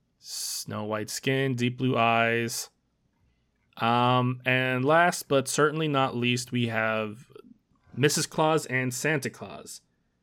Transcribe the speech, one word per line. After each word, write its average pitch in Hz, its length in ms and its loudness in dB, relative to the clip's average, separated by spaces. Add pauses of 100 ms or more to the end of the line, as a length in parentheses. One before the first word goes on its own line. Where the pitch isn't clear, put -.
(200)
Snow - 640 -8
white 107 260 -4
skin, 135 440 0
deep 123 240 0
blue 127 180 0
eyes. 117 760 2 (1080)
Um, 123 680 2
and 127 380 0
last 170 440 2
but 135 200 2
certainly 151 400 2
not 135 280 0
least, 123 360 -2
we 120 160 0
have 110 580 -2 (680)
Missus 143 300 2
Claus 156 400 0
and 127 260 -2
Santa 147 380 -2
Claus. - 500 -16 (420)